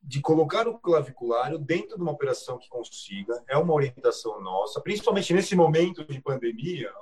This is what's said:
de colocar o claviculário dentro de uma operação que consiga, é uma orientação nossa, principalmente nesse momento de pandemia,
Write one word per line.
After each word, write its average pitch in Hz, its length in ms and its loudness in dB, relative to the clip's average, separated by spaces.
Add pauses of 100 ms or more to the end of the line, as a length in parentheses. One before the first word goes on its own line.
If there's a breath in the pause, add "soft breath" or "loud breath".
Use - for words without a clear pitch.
de 135 180 -6
colocar 160 480 2
o 226 120 -6
claviculário 131 800 0
dentro 170 360 -2
de 185 60 -6
uma 165 100 -2
operação 131 460 -2
que - 100 -20
consiga, 113 800 -8
é 131 80 -2
uma 165 180 4
orientação 120 680 0
nossa, 95 400 -2
principalmente 202 520 0
nesse 190 220 2
momento 165 500 4
de 135 140 -10
pandemia, 120 720 -6 (100)